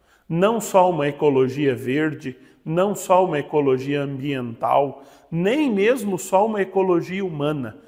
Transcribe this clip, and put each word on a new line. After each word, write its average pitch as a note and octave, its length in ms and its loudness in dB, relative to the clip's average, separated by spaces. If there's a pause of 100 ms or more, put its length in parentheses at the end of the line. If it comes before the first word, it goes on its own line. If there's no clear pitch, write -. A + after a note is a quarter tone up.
(300)
Não G3 320 2
só F#3 280 4
uma D3 200 0
ecologia C#3 680 2
verde, C3 640 -4 (260)
não F3+ 320 0
só F#3 300 2
uma D#3+ 140 -2
ecologia C#3 600 0
ambiental, C3+ 1000 -2 (260)
nem A3+ 400 0
mesmo G#3 480 0
só G3 280 2
uma G#3+ 160 -2
ecologia F#3 640 0
humana, C#3+ 520 -4 (100)